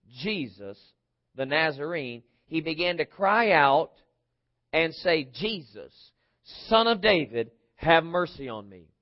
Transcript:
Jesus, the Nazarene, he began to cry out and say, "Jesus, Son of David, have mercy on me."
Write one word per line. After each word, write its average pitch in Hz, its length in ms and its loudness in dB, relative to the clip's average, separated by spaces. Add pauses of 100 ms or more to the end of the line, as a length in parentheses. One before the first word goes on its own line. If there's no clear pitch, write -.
(100)
Jesus, 123 680 -8 (560)
the 131 120 -6
Nazarene, 143 760 -4 (220)
he 160 160 -4
began 165 380 -2
to 151 80 -2
cry 202 460 2
out 147 400 4 (760)
and 160 260 -2
say, 165 280 0
"Jesus, 127 880 -12 (560)
Son 226 180 4
of 233 140 2
David, 127 500 0 (260)
have 160 280 4
mercy 165 460 -6
on 104 180 -14
me." 90 220 -20 (120)